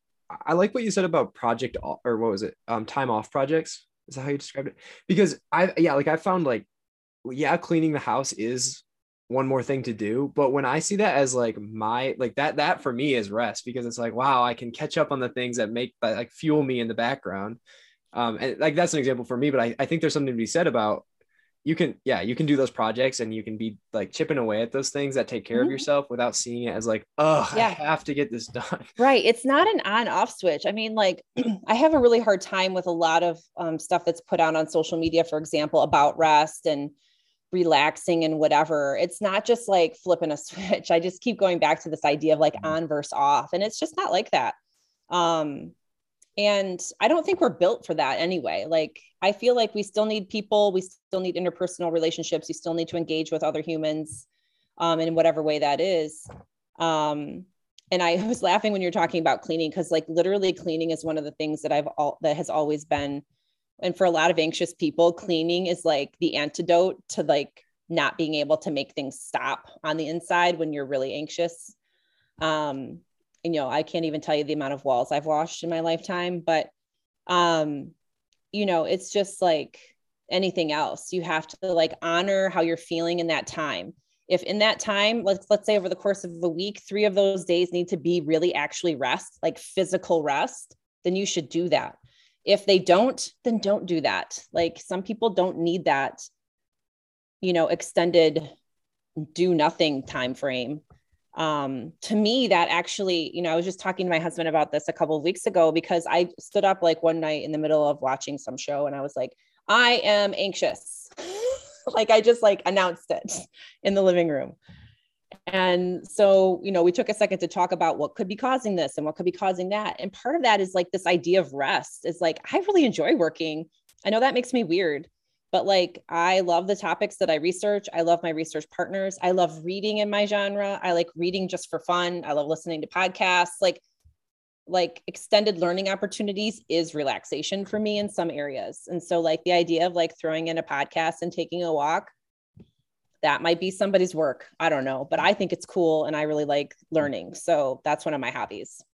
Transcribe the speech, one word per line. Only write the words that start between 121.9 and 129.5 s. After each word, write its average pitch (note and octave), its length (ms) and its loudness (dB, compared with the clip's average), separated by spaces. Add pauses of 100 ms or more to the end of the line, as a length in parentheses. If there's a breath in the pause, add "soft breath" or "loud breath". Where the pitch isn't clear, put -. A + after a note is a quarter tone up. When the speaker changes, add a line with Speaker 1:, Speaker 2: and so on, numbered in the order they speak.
Speaker 2:
is, - 160 -6
like, E3 200 0 (140)
I D#4 40 2
really F#4+ 260 4
enjoy F#3 320 2
working. D#3+ 520 -2 (380)
I G3 40 -2
know A3 100 2
that C4+ 140 2
makes B3 180 -2
me A#3 140 0
weird, E3 420 0 (460)
but, E3 120 0
like, F#3 440 2
I F3+ 320 2
love F3 260 2
the G3+ 80 0
topics G3 460 -4
that F3 80 2
I D#3+ 60 2
research. F#3 580 -2
I E3 80 0
love E3+ 200 2
my E3+ 100 -2
research D#3 380 -6
partners. F#3+ 520 -4
I F3+ 100 2
love E3 320 0